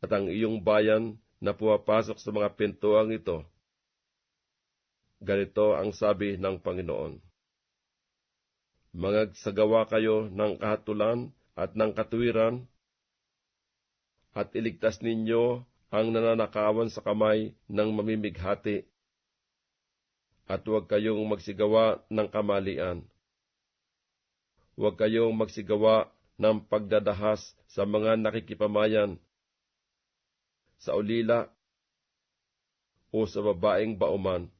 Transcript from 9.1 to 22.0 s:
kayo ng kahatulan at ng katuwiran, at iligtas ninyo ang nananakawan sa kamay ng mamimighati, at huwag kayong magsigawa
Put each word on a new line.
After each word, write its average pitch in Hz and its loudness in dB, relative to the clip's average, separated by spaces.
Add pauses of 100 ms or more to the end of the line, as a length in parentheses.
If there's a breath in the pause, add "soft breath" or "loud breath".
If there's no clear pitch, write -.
kayo 110 0
ng 101 -2
kahatulan 107 -2 (240)
at 92 -6
ng 110 0
katuwiran, 117 -2 (1700)
at 101 -6
iligtas 110 -4
ninyo 117 0 (240)
ang 110 0
nananakawan 113 0
sa - -12
kamay 107 0 (160)
ng 107 2
mamimighati, 104 -2 (1600)
at 95 -6
huwag 110 0
kayong 107 0
magsigawa 104 0